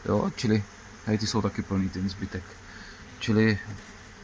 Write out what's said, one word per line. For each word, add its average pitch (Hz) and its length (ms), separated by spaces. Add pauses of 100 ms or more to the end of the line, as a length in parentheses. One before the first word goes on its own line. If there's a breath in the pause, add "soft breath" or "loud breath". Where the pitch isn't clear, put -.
Jo, 165 320
čili 107 280 (400)
tady 110 140
ty 107 80
jsou 104 160
taky 101 200
plný, 95 260
ten 95 200
zbytek. 92 360 (760 loud breath)
Čili 110 400 (640)